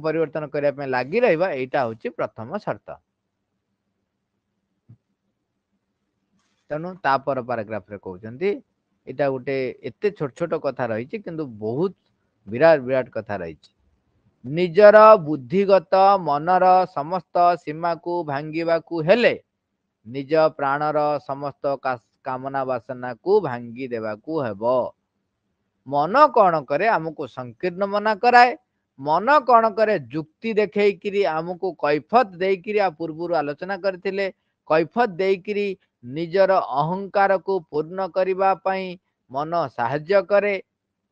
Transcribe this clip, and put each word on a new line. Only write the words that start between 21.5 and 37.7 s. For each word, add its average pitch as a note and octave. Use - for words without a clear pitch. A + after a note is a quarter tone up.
କା-, B2+
କାମନା C3+
ବାସନାକୁ B2+
ଭାଙ୍ଗି B2
ଦେବାକୁ A2+
ହେବ। A2
ମନ D#3
କଣ F#3+
କରେ? D3+
ଆମକୁ D#3+
ସଂକୀର୍ଣ୍ଣ C3
ମନା G#3
କରାଏ। A#3+
ମନ F#3
କଣ A3+
କରେ? G#3
ଯୁକ୍ତି D3+
ଦେଖେଇକିରି, G3+
ଆମକୁ E3
କୈଫତ D3+
ଦେଇକିରି, F#3+
ଆ F#3+
ପୂର୍ବରୁ E3
ଆଲୋଚନା D#3
କରିଥିଲେ, F#3+
କୈଫତ E3+
ଦେଇକିରି G3
ନିଜର E3+
ଅହଙ୍କାରକୁ F#3+
ପୂର୍ଣ୍ଣ E3